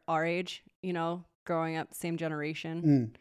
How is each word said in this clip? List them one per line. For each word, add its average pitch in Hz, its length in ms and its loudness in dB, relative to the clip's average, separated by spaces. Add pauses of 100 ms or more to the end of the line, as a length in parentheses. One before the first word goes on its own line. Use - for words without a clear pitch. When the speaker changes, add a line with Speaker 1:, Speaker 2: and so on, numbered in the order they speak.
Speaker 1:
our 160 180 2
age, 175 380 -2 (200)
you 180 120 -2
know, 170 300 -2 (200)
growing 160 320 0
up, - 160 -4
same 170 240 -4
generation, 160 640 -4
Speaker 2:
Mm. 135 380 4